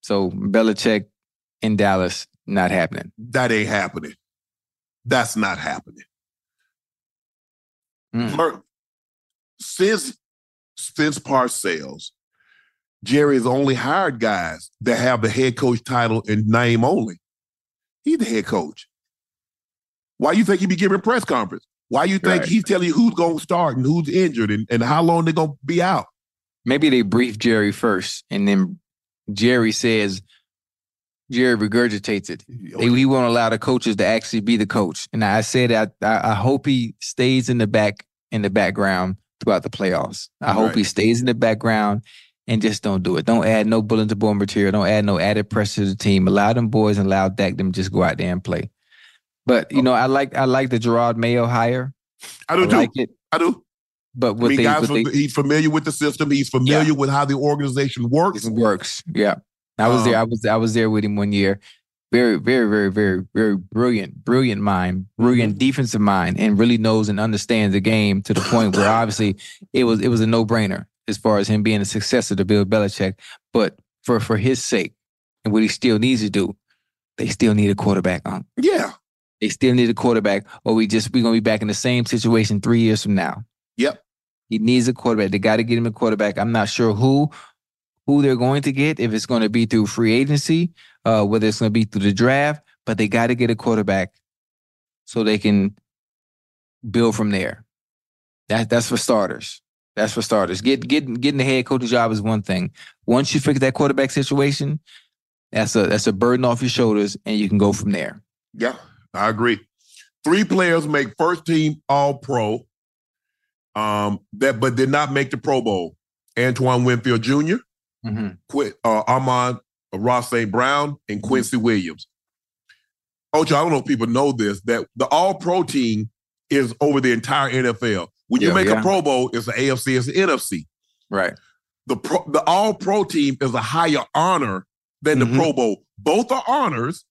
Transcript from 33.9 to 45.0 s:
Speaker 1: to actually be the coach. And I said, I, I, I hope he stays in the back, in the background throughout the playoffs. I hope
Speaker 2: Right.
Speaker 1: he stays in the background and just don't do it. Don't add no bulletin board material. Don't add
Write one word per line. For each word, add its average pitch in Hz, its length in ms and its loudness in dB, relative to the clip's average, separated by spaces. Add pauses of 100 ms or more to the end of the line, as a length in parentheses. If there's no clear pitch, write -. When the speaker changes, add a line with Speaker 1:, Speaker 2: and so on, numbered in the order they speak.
Speaker 1:
to 98 80 2
actually 110 360 -2
be 113 160 2
the 104 100 2
coach. 101 460 -4
And 110 100 -2
I 104 180 2
said, 123 300 0
I, 110 160 2 (180)
I, 110 260 0
I - 20 0
hope 127 320 0
he 127 340 -2
stays 127 500 -2
in 123 100 0
the 107 80 2
back, 104 380 -2 (260)
in 110 100 -2
the 101 80 -2
background 95 680 0 (260)
throughout 98 220 0
the - 60 -8
playoffs. 90 600 -4 (120)
I - 120 -2
hope 110 140 2
Speaker 2:
Right. 110 100 -2
Speaker 1:
he 104 60 0
stays 110 380 0
in 127 40 -4
the 123 80 0
background 110 680 0 (460)
and 113 140 0
just 104 220 -2
don't 95 200 -2
do 90 140 -2
it. 78 80 -4
Don't 113 200 2
add 107 220 2
no 113 140 2
bulletin 110 380 0
board 107 180 0
material. 101 360 0
Don't 101 140 0
add 107 180 2